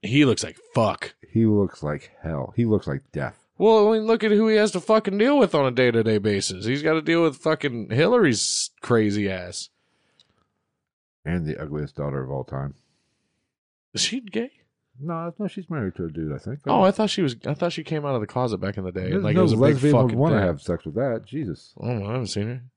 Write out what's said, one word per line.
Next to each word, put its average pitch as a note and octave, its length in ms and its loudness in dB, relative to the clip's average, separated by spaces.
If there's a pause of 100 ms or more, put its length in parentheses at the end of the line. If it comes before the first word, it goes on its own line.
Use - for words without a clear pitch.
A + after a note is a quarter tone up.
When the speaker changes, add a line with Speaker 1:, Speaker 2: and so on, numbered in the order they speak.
Speaker 1:
He C#3 240 2
looks A#2 180 2
like - 140 -10 (180)
fuck. G#2+ 400 0 (140)
Speaker 2:
He A2 160 2
looks G#2 380 0
like D2 280 -8 (120)
hell. D2+ 340 -8
He A#2+ 80 0
looks G#2+ 220 0
like C#2 160 -6 (100)
death. C#2 240 -8 (220)
Speaker 1:
Well, G#3+ 320 4
I A3 80 2
mean, G#3+ 80 -4
look A3+ 180 0
at A3 60 2
who G#3+ 180 4
he A3 80 4
has G#3 140 2
to F3+ 100 -6
fucking A3 380 0
deal C#4 200 4
with G3 160 4
on C#3+ 120 4
a C3 40 2
day-to-day A#2 460 4
basis. G2 480 -2
He's C3+ 180 -2
gotta D#3 200 2
deal E3 200 2
with D3+ 140 2
fucking C#3 540 -4
Hillary's D#3+ 800 2 (100)
crazy G#2 500 2
ass. F2+ 380 -10 (1600)
Speaker 2:
And F3 180 -2
the D2+ 160 -6
ugliest D2 340 -6
daughter C#2 300 -6
of C2 60 -10
all C2+ 140 -6
time. C#2 300 -8 (1200)
Speaker 1:
Is - 80 -6
she C4 200 -2
gay? A#3 300 -8 (480)
Speaker 2:
No, E3 400 -8
no, G#3 80 -6
she's - 220 -10
married D#3 280 -4
to E2+ 100 -6
a D#2+ 40 -6
dude, D2+ 220 -6
I C2+ 60 -8
think. B2+ 280 -10
Speaker 1:
Oh, - 160 2
I F#3+ 80 6
thought G#3 200 -2
she - 100 -4
was, C3 160 0 (100)
I C3 60 -4
thought F3 220 -2
she D#3+ 100 -8
came D3+ 220 -4
out C#3 80 -2
of A2+ 80 -2
the G#2 40 -6
closet A#2+ 320 -2
back G2 200 -6
in F#2+ 60 -6
the F2+ 80 -6
day. F#2 180 -4
Speaker 2:
There's F#3+ 120 0
Speaker 1:
Like, D3 120 0
Speaker 2:
no F3+ 60 4
Speaker 1:
it F#3 40 6
was D#3+ 80 4
a A2+ 40 2
big A#2 60 4 (120)
Speaker 2:
lesbian C#3 220 4
would A#2 80 6
Speaker 1:
fucking A#2 140 0
Speaker 2:
wanna A#2+ 200 4
Speaker 1:
thing. G2 80 2
Speaker 2:
have D#2 160 -2
sex F2 240 -4
with D2+ 80 -10
that. A2+ 320 -4
Jesus. B2+ 520 -10
Speaker 1:
Oh, - 100 -8
I G#2+ 240 -4
haven't B2 160 -4
seen G#2 180 -4
her. B2 160 -8 (140)